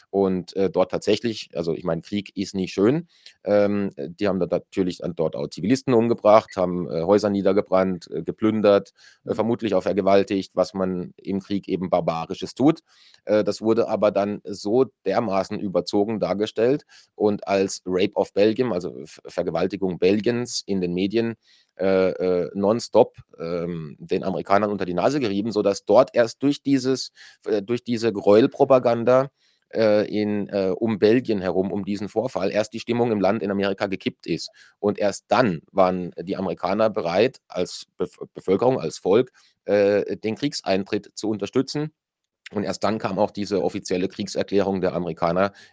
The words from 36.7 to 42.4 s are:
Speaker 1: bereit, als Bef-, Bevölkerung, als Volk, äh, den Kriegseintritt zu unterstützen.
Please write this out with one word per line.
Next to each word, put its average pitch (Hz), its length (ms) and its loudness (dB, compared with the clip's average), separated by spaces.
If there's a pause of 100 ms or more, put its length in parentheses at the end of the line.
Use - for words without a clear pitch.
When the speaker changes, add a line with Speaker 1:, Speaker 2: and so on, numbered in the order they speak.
Speaker 1:
bereit, 95 480 0 (100)
als - 380 -6 (120)
Bef-, - 260 -8 (100)
Bevölkerung, 101 440 2
als - 200 -6
Volk, 101 340 2 (320)
äh, 101 520 2
den 107 200 -6
Kriegseintritt 104 800 -4
zu - 140 -6
unterstützen. 131 640 -4 (600)